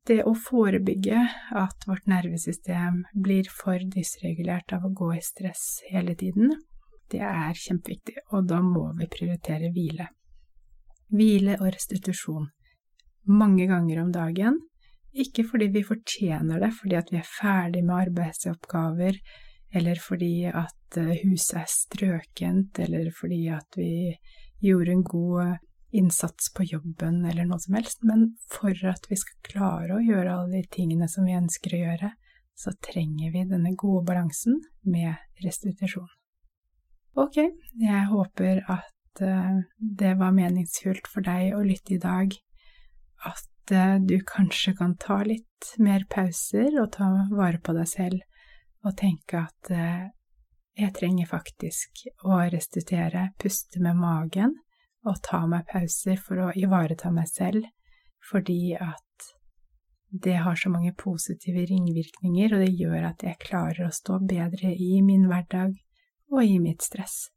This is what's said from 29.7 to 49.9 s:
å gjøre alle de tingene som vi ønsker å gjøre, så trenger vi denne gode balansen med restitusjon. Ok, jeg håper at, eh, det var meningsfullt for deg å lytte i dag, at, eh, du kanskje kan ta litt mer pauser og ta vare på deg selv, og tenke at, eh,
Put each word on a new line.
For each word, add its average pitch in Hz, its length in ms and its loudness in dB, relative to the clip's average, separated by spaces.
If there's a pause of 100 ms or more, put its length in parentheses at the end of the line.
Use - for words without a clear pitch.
å 220 80 0
gjøre 190 320 2
alle 180 280 -2
de - 20 -2 (100)
tingene 165 360 0
som 190 160 0
vi 180 120 2
ønsker 175 380 -2
å 175 80 0
gjøre, 170 280 -4 (460)
så 196 240 -6
trenger 156 520 -4
vi 180 160 0
denne 180 280 2
gode 190 320 2
balansen 180 500 0 (240)
med 170 320 0 (280)
restitusjon. 185 640 -6 (1040)
Ok, 285 240 0 (400)
jeg 202 320 2
håper 190 540 0 (100)
at, - 480 -8
eh, 190 400 2 (160)
det 196 400 0
var 185 160 4
meningsfullt 180 760 0
for - 140 -6
deg 185 320 0
å 208 80 0
lytte 190 320 0
i 175 80 0
dag, 185 320 0 (880)
at, - 480 -10
eh, 190 280 4
du 190 260 4
kanskje - 520 0
kan 175 200 0
ta 202 240 -2
litt - 560 -6
mer 196 320 4
pauser 208 720 0
og 220 120 -2
ta 190 360 2
vare 185 300 2
på 170 140 -4
deg 165 140 0
selv, 185 320 -2 (640)
og 190 140 -4
tenke 170 480 0
at, - 260 -10
eh, 175 380 -2 (680)